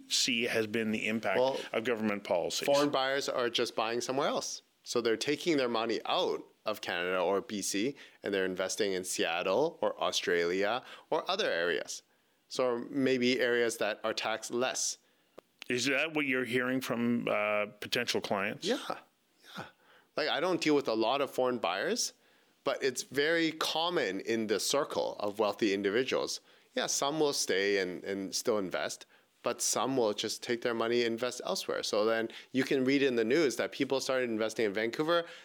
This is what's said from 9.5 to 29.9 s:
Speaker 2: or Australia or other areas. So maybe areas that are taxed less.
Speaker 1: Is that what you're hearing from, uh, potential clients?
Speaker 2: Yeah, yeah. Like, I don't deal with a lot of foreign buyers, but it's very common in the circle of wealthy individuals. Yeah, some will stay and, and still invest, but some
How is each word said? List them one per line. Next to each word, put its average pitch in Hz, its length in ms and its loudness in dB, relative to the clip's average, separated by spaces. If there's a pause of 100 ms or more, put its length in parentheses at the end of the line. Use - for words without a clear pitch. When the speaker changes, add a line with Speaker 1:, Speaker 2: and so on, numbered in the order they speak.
Speaker 2:
or 107 180 -2
Australia 90 840 2 (260)
or 156 180 0
other 190 220 -2
areas. 85 540 -2 (460)
So 123 420 0
maybe 131 480 2
areas 120 380 2
that 107 260 -2
are 110 100 -2
taxed - 400 -4
less. - 460 -2 (680)
Speaker 1:
Is 123 160 -2
that 143 280 0
what 151 140 0
you're 127 180 0
hearing 127 360 0
from, 117 460 0
uh, 104 380 2 (140)
potential 117 420 -2
clients? 110 460 -2
Speaker 2:
Yeah, 254 100 0 (800)
yeah. - 60 -12 (520)
Like, 143 140 -2
I 123 100 0
don't 175 220 0
deal 151 140 6
with 135 120 2
a 117 60 2
lot 113 260 4
of 131 120 0
foreign 127 260 2
buyers, 107 560 -2 (500)
but 135 200 0
it's 131 180 0
very 156 520 2
common 160 680 0
in 113 260 0
the 101 140 2
circle - 600 0
of 101 200 -4
wealthy 101 340 2
individuals. 98 680 0 (340)
Yeah, 240 100 -2
some 151 340 -2
will 143 140 4
stay 98 460 2
and, 90 240 -2
and 98 320 -6
still 107 240 0
invest, 85 480 -6 (360)
but 120 180 -2
some 123 340 0